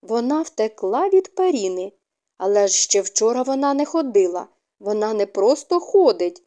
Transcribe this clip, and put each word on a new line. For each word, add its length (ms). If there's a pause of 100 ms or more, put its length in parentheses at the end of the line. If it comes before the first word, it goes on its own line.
Вона 400
втекла 680
від 260
Періни!» 560 (460)
«Але 300
ж 60
ще 280
вчора 400
вона 320
не 120
ходила! 600 (320)
Вона 340
не 120
просто 540
ходить!» 680